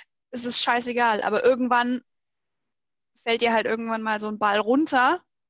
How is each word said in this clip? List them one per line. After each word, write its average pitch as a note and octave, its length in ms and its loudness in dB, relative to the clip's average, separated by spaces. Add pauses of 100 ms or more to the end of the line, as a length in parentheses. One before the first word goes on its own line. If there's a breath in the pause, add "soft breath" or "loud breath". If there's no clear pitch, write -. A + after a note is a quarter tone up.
(320 loud breath)
es A#3+ 140 -8
ist A#3+ 160 -2
scheißegal. A#3+ 600 0
Aber G3+ 240 -2
irgendwann B3 560 0 (1200)
fällt A#3 180 -2
dir A#3 120 2
halt A3 120 2
irgendwann A3+ 360 -4
mal A3 180 -4
so G#3+ 80 -6
ein G#3+ 120 -6
Ball G#3 200 2
runter C4+ 640 2 (260)